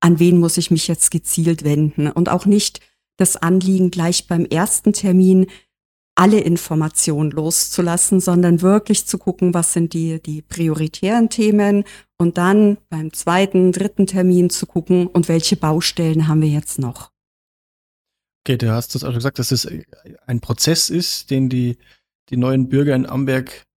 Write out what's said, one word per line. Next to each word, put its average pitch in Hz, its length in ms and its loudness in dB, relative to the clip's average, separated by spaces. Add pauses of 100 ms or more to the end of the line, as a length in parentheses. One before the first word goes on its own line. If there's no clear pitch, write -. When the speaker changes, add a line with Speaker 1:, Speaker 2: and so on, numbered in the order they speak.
Speaker 1:
an 170 180 4
wen 175 180 6
muss 170 200 2
ich 175 120 -4
mich 160 200 0
jetzt - 220 -2
gezielt 165 520 -2
wenden 147 460 0
und 170 180 -2
auch 180 180 -2
nicht 208 360 0 (340)
das - 220 0
Anliegen, 185 520 2
gleich 175 380 -4
beim 170 160 -2
ersten 185 480 0
Termin 185 560 4 (680)
alle 202 260 4
Informationen 156 920 -2
loszulassen, 170 880 -2
sondern 175 420 2
wirklich 202 440 2
zu - 120 -8
gucken, 180 360 -2
was 170 180 -2
sind 170 220 -2
die, 160 280 -4
die 151 200 -10
prioritären 170 880 -2
Themen 208 560 2 (320)
und 170 200 0
dann 202 420 2 (100)
beim 156 240 -8
zweiten, 185 580 2
dritten 196 340 0
Termin 180 440 2
zu - 160 -6
gucken, 180 420 0
und 170 220 0
welche 165 260 0
Baustellen 160 720 0
haben 156 140 2
wir 156 80 2
jetzt 147 300 -4
noch. - 340 -8 (1300)
Speaker 2:
Okay, 127 120 0
du 113 160 0
hast 117 220 -6
das 139 100 -8
auch - 20 -6
schon 123 80 -4
gesagt, 123 240 -4
dass 127 140 -2
es - 160 -4 (580)
ein 120 140 -4
Prozess - 480 -2
ist, - 400 -6
den 135 180 0
die, 123 300 -2 (520)
die 131 60 -6
neuen 127 320 0
Bürger 139 260 0
in 131 120 0
Amberg 131 580 -4 (140)